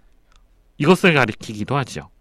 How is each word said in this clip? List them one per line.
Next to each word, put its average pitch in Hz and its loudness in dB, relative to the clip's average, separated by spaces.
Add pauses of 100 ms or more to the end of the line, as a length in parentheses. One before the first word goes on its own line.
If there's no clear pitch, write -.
(800)
이것을 175 4
가리키기도 113 -2
하죠. - -10 (100)